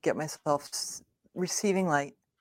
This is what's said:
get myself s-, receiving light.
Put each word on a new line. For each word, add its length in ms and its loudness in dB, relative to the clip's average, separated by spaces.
get 140 2
myself 560 -2
s-, 300 -8
receiving 520 0
light. 300 0